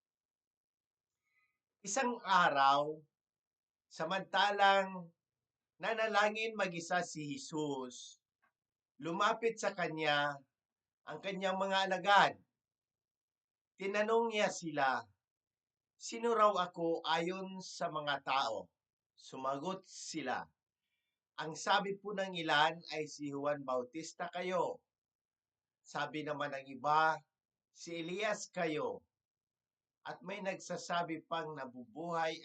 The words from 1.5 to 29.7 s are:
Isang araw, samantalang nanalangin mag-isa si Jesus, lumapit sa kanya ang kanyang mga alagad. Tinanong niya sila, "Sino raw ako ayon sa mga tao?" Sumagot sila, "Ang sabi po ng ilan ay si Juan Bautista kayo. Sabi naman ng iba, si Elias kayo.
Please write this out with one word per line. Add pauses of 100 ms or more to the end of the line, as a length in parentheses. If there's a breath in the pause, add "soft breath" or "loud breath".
Isang
araw, (960)
samantalang (640)
nanalangin
mag-isa
si
Jesus, (840)
lumapit
sa
kanya (720)
ang
kanyang
mga
alagad. (1400)
Tinanong
niya
sila, (880)
"Sino
raw
ako
ayon
sa
mga
tao?" (480)
Sumagot
sila, (960)
"Ang
sabi
po
ng
ilan (160)
ay
si
Juan
Bautista
kayo. (1040)
Sabi
naman
ng
iba, (560)
si
Elias
kayo. (1040)